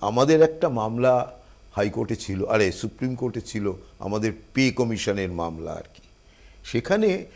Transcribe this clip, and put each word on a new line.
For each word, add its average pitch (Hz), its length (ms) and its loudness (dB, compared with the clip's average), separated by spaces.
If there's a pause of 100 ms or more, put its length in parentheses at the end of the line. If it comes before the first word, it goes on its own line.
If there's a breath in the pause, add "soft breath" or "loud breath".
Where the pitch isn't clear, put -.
আমাদের 135 420 4
একটা 160 260 2
মামলা 120 640 0 (400 soft breath)
হাইকোর্টে 104 440 -2
ছিল, 98 300 -4
আরে 107 260 4
সুপ্রিম 127 420 -6
কোর্টে 123 260 -4
ছিল, 104 320 -4 (260 loud breath)
আমাদের 104 340 -2 (220)
পে 131 160 4
কমিশনের 101 640 0
মামলা 82 400 -6
আর 80 100 -10 (120)
কি। - 80 -20 (640 soft breath)
সেখানে 190 600 0 (120 soft breath)